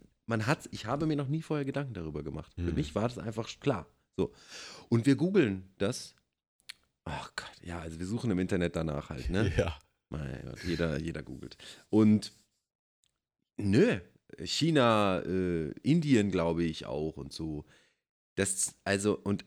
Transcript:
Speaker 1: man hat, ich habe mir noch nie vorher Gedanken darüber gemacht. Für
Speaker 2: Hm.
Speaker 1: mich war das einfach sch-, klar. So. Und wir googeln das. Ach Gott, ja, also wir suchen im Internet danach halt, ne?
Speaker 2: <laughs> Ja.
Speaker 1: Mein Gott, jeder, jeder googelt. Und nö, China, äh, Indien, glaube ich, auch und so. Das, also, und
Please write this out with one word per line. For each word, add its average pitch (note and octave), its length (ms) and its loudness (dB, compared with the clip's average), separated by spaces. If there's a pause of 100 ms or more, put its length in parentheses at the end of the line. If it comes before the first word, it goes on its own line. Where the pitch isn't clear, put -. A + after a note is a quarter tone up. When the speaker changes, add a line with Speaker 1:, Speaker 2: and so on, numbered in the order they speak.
(260)
Speaker 1:
man A2 200 0
hat, D3+ 240 0
ich - 160 -10
habe D3 200 -2
mir D#3 100 0
noch C#3 100 -2
nie D#3 160 -2
vorher D3 220 -4
Gedanken C3+ 300 -4
darüber D#2 280 -6
gemacht. D2+ 320 -10
Für E2+ 140 -4
Speaker 2:
Hm. E2 80 -2
Speaker 1:
mich - 180 -2
war G#2+ 140 2
das B2 100 -10
einfach A2 300 -6
sch-, - 100 -14
klar. G#2 300 -2 (280)
So. - 160 0 (560)
Und A#2 160 4
wir C#3 120 6
googeln C3 640 2
das. - 360 -4 (880)
Ach - 300 -8
Gott, - 160 -10 (140)
ja, E2+ 160 -8
also D#2+ 180 -10
wir F2+ 80 -6
suchen A#2 240 -2
im F2+ 80 2
Internet F2+ 380 0
danach D#2 340 -2
halt, C2 200 -6
ne? F#2+ 220 2
Speaker 2:
<laughs> - 60 0
Ja. E2 180 0 (340)
Speaker 1:
Mein C2+ 340 -8
Gott, B1 180 -12
jeder, E2 380 -2
jeder D#2+ 240 -8
googelt. - 320 -14 (340)
Und G#2+ 420 6 (1200)
nö, A2+ 420 4 (460)
China, A2+ 800 4
äh, F2 480 0 (120)
Indien, C3+ 480 4
glaube E2+ 340 2
ich, D#2 220 -4
auch D2+ 300 -4
und C2+ 160 -12
so. D#2 320 -6 (680)
Das, - 400 -2 (100)
also, G2 340 2
und G2+ 280 -2